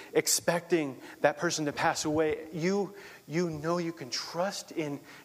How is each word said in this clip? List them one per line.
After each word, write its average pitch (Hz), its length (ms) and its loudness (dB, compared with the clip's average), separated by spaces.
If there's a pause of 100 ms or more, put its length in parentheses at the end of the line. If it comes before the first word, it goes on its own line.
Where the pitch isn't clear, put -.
(140)
expecting 165 880 2 (180)
that 143 180 4
person 156 280 0
to 143 80 0
pass 160 320 2
away, 156 480 2
you, 185 420 0 (320)
you 170 220 0
know 160 280 -2
you 165 140 -2
can 139 180 -10
trust - 600 -4
in 147 300 -2 (220)